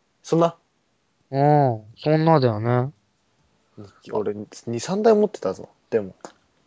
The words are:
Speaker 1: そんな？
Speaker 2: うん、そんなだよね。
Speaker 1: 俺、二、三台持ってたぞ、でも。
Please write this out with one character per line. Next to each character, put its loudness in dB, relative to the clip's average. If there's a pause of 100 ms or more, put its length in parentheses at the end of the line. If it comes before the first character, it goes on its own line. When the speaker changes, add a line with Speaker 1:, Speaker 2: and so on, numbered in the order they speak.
(240)
Speaker 1:
そ -6
ん 2
な？ 0 (760)
Speaker 2:
う -2
ん、 2 (160)
そ 0
ん 0
な 6
だ 2
よ -2
ね。 0 (1200)
Speaker 1:
俺、 -4 (340)
二、 -4
三 -4
台 6
持 2
っ -4
て -18
た -4
ぞ、 -18 (200)
で 0
も。 -12 (520)